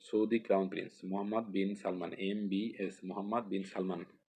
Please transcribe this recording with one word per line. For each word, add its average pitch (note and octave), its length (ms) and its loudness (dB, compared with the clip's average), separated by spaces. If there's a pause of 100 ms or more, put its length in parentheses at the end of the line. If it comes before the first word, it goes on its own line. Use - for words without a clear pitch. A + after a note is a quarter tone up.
সৌদি A2 380 4
ক্রাউন F#2+ 300 4
প্রিন্স F#2 240 -4 (120)
মোহাম্মদ G2+ 400 0
বিন G2 300 2
সালমান, F2+ 380 -4
এমবিএস, G2 920 -2
মোহাম্মদ G2+ 400 -2
বিন F#2+ 180 -2
সালমান। F#2 420 -2 (300)